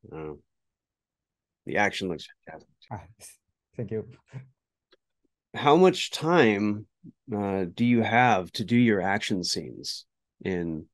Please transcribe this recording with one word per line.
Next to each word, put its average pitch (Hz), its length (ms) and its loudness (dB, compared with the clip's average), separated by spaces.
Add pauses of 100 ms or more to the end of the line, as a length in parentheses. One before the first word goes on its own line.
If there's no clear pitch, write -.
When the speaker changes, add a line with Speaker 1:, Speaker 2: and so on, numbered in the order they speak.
(100)
Speaker 1:
Uh, 78 220 -12 (1300)
the 71 100 -6
action 98 320 -2
looks 82 180 -8 (200)
fantastic. 80 240 -20 (200)
Speaker 2:
Ah, 107 120 -12 (720)
thank 113 140 -10
you. - 160 -8 (1500)
Speaker 1:
How 147 220 4
much 180 340 4
time, 107 760 2 (480)
uh, 98 380 -2
do 120 120 -2
you 120 180 4
have 107 500 2
to 113 120 -6
do 113 120 0
your 113 240 4
action 98 440 -2
scenes - 600 -10 (380)
in? 85 500 -4